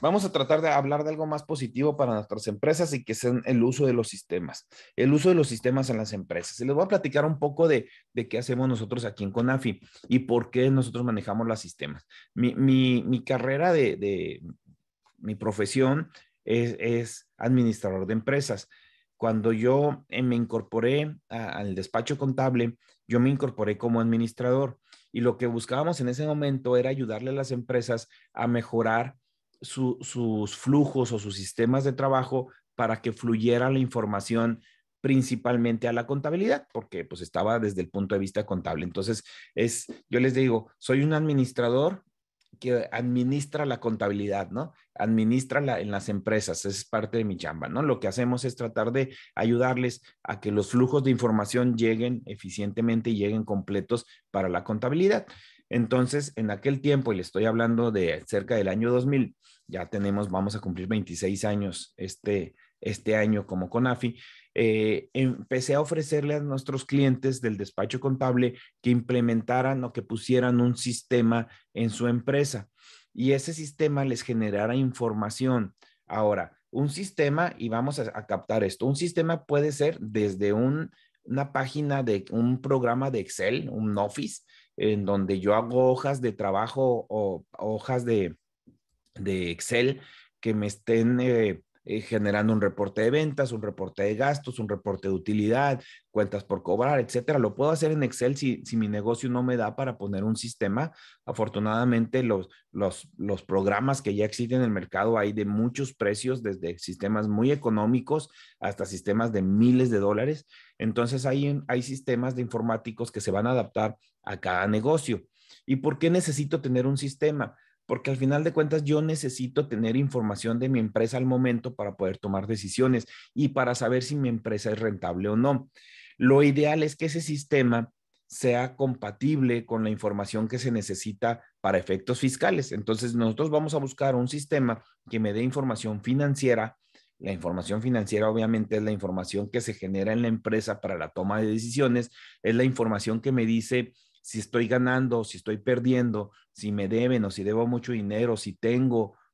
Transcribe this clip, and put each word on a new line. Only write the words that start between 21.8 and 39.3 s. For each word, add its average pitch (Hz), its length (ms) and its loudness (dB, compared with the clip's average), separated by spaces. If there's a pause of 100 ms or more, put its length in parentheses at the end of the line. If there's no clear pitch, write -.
contable, 131 600 0 (300)
yo 120 120 2
me 127 100 6
incorporé 110 480 0
como 117 240 2
administrador 123 760 0 (360)
y 117 80 -2
lo 120 160 2
que 123 100 0
buscábamos 135 540 -2
en 123 80 0
ese 139 180 -4
momento 139 480 0
era 123 140 2
ayudarle 127 400 -4
a 131 40 -4
las 135 180 -4
empresas 120 580 -2 (240)
a 117 140 -2
mejorar 117 680 0 (460)
su, 127 400 -2
sus 110 560 -4
flujos 139 560 2
o 107 60 -2
sus 101 180 -8
sistemas 117 480 0
de 135 80 0
trabajo 131 580 0 (240)
para 110 260 0
que 113 120 -2
fluyera 120 560 2
la 135 100 2
información 113 840 0 (380)
principalmente 123 880 2
a 117 60 0
la 120 120 -2
contabilidad, 165 680 -2
porque, - 320 -8
pues, 87 160 -14
estaba 101 380 0
desde 101 200 -2
el 85 100 -4
punto 98 260 -2
de 98 40 2
vista 98 260 -2
contable. 82 380 -4
Entonces, 98 400 -4 (320)